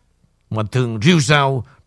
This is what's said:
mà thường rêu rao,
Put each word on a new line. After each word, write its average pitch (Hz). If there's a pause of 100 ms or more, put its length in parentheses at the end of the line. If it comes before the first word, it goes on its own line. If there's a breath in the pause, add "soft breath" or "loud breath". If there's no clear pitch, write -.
(500)
mà 110
thường 117
rêu 160
rao, 135 (220 soft breath)